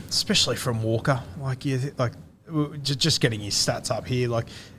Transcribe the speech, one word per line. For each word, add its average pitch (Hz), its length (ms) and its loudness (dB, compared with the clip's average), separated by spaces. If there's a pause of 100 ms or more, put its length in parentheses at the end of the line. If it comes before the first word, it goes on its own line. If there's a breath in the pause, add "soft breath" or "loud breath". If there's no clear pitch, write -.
Especially - 480 2
from 113 280 0
Walker. 113 360 2 (220)
Like, 135 240 -4
you 135 140 2
th-, 139 180 -2
like, 117 160 2 (320)
w-, 147 320 -2
ju-, 139 180 -2
just - 240 2
getting 113 220 2
his 101 140 -4
stats - 360 0
up 104 160 -2
here. 123 220 2
Like, 117 160 0 (340 loud breath)